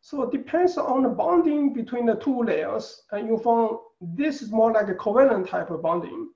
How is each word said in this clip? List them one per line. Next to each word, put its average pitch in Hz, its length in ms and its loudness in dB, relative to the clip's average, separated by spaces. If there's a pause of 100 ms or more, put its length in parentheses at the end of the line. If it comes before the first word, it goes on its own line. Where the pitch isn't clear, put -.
So 277 200 -6
it 233 80 -2
depends 349 460 0
on 269 260 0
the 254 60 2
bonding 294 640 2
between 240 340 -4
the 220 100 2
two 247 260 -2
layers, - 680 -4
and 208 160 -6
you 226 120 0
found 233 400 2 (220)
this 247 420 -4
is 208 100 -10
more 220 180 4
like 208 180 2
a 185 60 -2
covalent 214 540 2
type 175 220 -4
of 165 120 -8
bonding. 170 540 -4